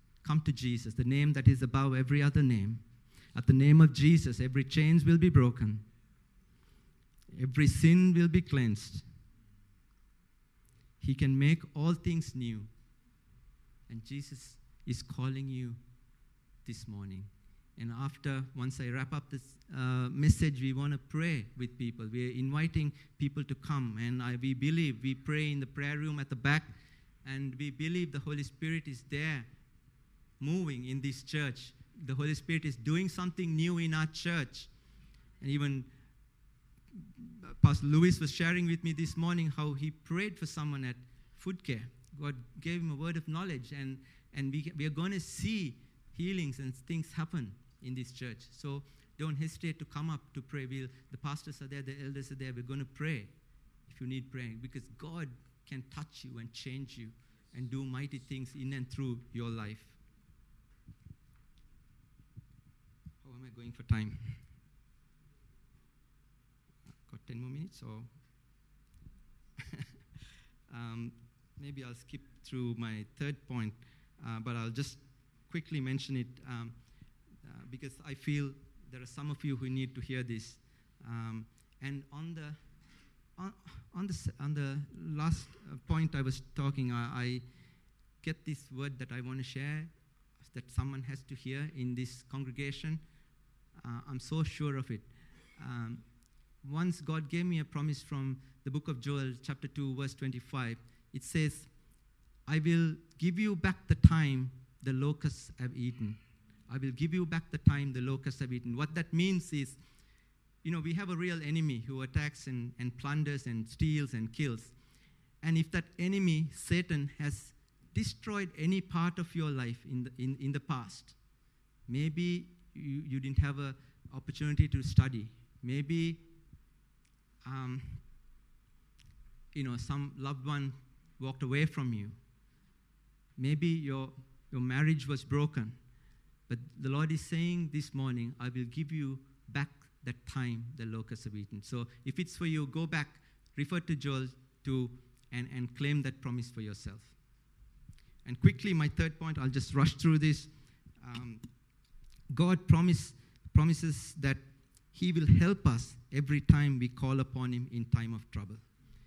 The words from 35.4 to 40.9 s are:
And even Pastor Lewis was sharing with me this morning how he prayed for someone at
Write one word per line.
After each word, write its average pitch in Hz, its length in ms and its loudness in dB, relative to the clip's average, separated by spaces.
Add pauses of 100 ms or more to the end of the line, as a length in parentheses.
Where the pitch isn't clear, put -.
And 135 100 -4
even 139 340 0 (1800)
Pastor 143 260 8
Lewis 160 340 6
was 151 100 -2
sharing 175 380 0
with 165 160 -2
me 165 80 0
this 151 240 -4
morning 170 400 0
how 151 160 -2
he 143 180 -4
prayed 180 480 -6
for 165 80 -6
someone 147 380 -6
at 123 120 -4 (380)